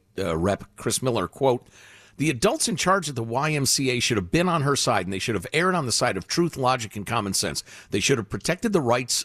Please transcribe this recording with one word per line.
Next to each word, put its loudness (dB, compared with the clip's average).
uh, -2
Rep 0
Chris -4
Miller, 0
quote, 0
"The 0
adults 0
in -2
charge 0
at -10
the -2
Y -2
M 0
C 2
A 0
should 0
have -2
been 2
on 2
her 2
side, 2
and -4
they -4
should -2
have -4
erred 2
on -2
the -2
side 0
of -6
truth, 0
logic, 0
and -8
common -2
sense. -2
They 0
should 2
have -6
protected -2
the 4
rights 0